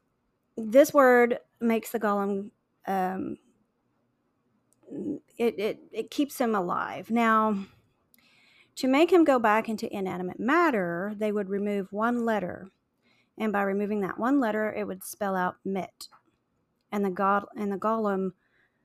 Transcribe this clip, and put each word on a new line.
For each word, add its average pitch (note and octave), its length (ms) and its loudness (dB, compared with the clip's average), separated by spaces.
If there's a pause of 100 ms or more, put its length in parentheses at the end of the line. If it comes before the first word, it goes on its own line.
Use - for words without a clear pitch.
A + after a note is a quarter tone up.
(560)
this A#3 380 6
word B3 460 6 (200)
makes A3+ 320 0
the A3 80 -4
golem G3+ 520 -2 (360)
um, F#3+ 500 -4 (2000)
it, A3+ 220 -2
it, G3+ 200 -4 (120)
it G#3+ 200 -10
keeps C#4+ 280 -4
him A3+ 160 0
alive. F#3 560 -4
Now, A3 460 2 (1200)
to C4 100 -2
make D4 240 4
him F4 120 8
go C4+ 160 4
back A3 280 2
into A3 280 -6
inanimate F#3 440 -6
matter, G#3+ 800 0
they G#3+ 140 -2
would G3+ 180 -4
remove G3+ 420 -4
one A3+ 340 -2
letter. G3 460 -4 (680)
And G#3+ 140 -2
by G3+ 120 0
removing G3+ 380 -2
that F#3 180 -4
one C4 200 2
letter, G#3+ 340 -2
it G3+ 140 -6
would F#3+ 160 -10
spell G3 320 -6
out F3+ 300 -2
Met. - 420 -8 (840)
And G#3 120 -2
the G3 60 0
god-, G3+ 360 0 (100)
and G3+ 160 -4
the G3 60 -4
golem G3+ 540 -2 (540)